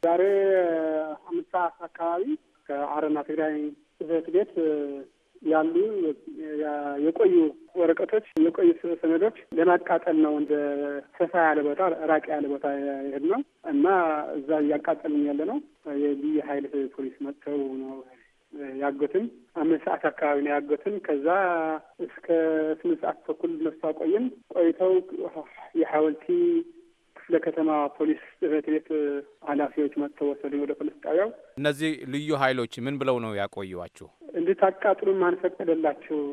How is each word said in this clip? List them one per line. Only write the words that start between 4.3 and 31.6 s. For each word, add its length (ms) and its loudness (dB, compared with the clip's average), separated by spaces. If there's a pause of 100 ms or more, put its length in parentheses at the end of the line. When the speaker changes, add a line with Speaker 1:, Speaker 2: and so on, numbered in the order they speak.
Speaker 1:
ቤት 200 2 (920)
ያሉ 320 2 (1300)
የቆዩ 340 4 (400)
ወረቀቶች፣ 520 2 (100)
የቆዩ 320 6 (280)
ሰነዶች 400 2 (180)
ለማቃጠል 640 2
ነው። 200 4
እንደ 160 0 (600)
ሰፋ 280 -2
ያለ 220 4
ቦታ፣ 180 0 (260)
ራቅ 220 4
ያለ 200 -2
ቦታ 260 -4
የሄድነው 680 -2 (280)
እና 180 4 (480)
እዛ 160 -6 (100)
እያቃጠልን 640 0
ያለ 200 -2
ነው። 160 -4 (360)
የልዩ 380 0 (100)
ኃይል 220 -4 (240)
ፖሊስ 300 -10
መጥተው 400 -6 (180)
ነው 160 -10 (800)
ያገቱን። 500 -2 (300)
አምስት 280 2
ሰዓት 200 -4
አካባቢ 360 0
ነው 120 -2
ያገቱን። 480 -2
ከዛ 260 -2 (760)
እስከ 240 -12 (500)
ስምንት 240 -2
ሰዓት 240 -4
ተኩል 280 -4
እነሱ 340 -4
አቆየን። 400 0 (240)
ቆይተው 440 2 (800)
የሐወልቲ 520 2 (920)
ክፍለ 260 -2
ከተማ 280 -2 (200)
ፖሊስ 320 -2 (100)
ጽሕፈት 340 -2
ቤት 220 -2 (540)
ኃላፊዎች 540 -2
መጥተው 300 -4
ወሰዱኝ 340 -4
ወደ 140 -4
ፖሊስ 240 -8
ጣቢያው። 300 0 (260)
Speaker 2:
እነዚህ 360 -2 (160)